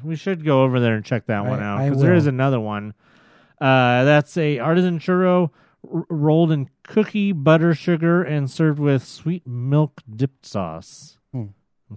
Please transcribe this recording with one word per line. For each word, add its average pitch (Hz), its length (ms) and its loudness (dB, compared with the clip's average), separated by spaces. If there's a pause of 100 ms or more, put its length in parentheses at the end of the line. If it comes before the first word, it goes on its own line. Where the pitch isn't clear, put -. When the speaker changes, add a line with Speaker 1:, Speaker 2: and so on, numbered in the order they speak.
Speaker 1:
we 160 100 -6
should 165 300 -6
go 139 180 4
over 127 160 2
there 117 160 2
and 107 100 -4
check 117 220 -6
that 104 200 -4
one 131 120 -4
Speaker 2:
I, 104 80 -6
Speaker 1:
out, 101 140 -4
Speaker 2:
I 139 80 0
Speaker 1:
'cause 135 120 -2
there 165 120 6
Speaker 2:
will. 175 60 4
Speaker 1:
is 147 100 2
another 131 320 0
one. 104 340 -8 (640)
Uh, 127 460 4
that's 147 320 2
a 151 220 -2
artisan 175 400 0
churro 180 500 0 (420)
r-, 165 200 -6
rolled 156 420 2
in 139 160 -2 (140)
cookie, 202 500 -2
butter, 160 420 4
sugar, 170 480 0
and 143 280 -4
served 156 280 0
with 143 240 0
sweet - 440 -8
milk 135 560 -2 (120)
dipped 135 300 -6
sauce. - 720 -10 (160)
Speaker 2:
Hmm. 120 120 -10 (520)